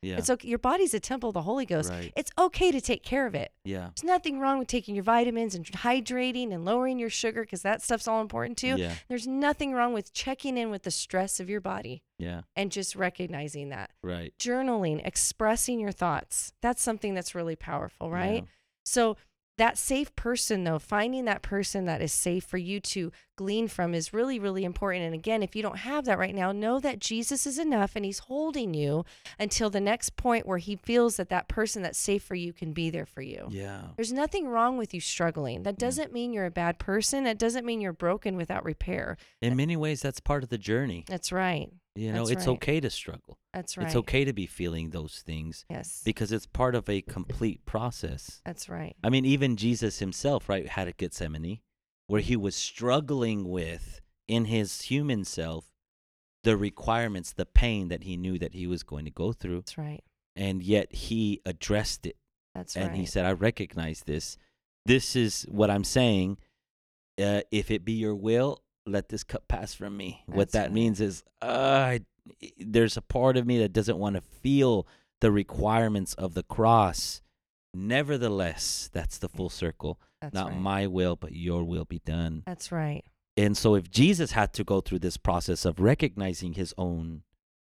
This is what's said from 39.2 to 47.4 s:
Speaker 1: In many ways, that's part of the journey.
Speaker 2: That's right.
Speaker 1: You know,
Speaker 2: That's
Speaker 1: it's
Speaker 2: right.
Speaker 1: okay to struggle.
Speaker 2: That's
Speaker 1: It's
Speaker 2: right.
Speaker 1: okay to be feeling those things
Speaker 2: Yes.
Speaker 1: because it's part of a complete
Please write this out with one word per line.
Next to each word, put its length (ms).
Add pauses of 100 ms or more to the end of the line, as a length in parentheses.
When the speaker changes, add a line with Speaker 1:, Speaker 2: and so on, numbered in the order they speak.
Speaker 1:
In 140
many 220
ways, 240
that's 180
part 240
of 60
the 80
journey. 500
Speaker 2:
That's 240
right. 400 (260)
Speaker 1:
You 140
know, 160
Speaker 2:
That's 120
Speaker 1:
it's 80
Speaker 2:
right. 80
Speaker 1:
okay 260
to 80
struggle. 500 (140)
Speaker 2:
That's 240
Speaker 1:
It's 0
Speaker 2:
right. 180
Speaker 1:
okay 300
to 80
be 140
feeling 420
those 320
things 480
Speaker 2:
Yes. 340
Speaker 1:
because 300
it's 120
part 300
of 140
a 120
complete 640